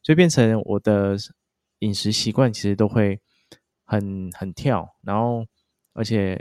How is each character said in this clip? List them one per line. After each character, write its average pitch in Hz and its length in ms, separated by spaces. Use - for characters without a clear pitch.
所 - 100
以 156 40
变 175 140
成 110 360
我 104 160
的 101 340
饮 104 140
食 104 180
习 107 220
惯 127 180
其 107 80
实 101 160
都 107 100
会 101 360
很， 98 480
很 95 200
跳， 101 500
然 101 140
后 117 280
而 110 100
且 101 380